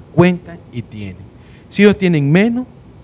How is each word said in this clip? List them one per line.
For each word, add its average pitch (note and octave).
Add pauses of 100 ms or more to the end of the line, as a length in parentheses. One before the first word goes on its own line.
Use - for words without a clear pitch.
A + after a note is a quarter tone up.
(140)
cuentan E3+ (160)
y B2
tienen. G2+ (460)
Si -
ellos G3+
tienen D#3
menos, A#3 (380)